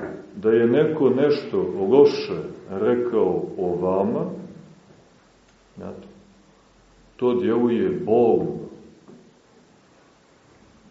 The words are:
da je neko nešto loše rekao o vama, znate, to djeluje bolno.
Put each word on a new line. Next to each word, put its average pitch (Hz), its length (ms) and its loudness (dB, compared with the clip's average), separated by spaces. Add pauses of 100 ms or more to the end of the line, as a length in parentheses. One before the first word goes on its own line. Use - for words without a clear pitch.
(360)
da 107 140 -2
je 117 180 4
neko 147 420 2
nešto 120 640 0 (160)
loše 127 520 4 (280)
rekao 104 760 0 (140)
o 90 240 -4
vama, 98 440 0 (1500)
znate, 95 320 -16 (1080)
to 123 180 0
djeluje 110 720 0
bolno. - 540 2 (2250)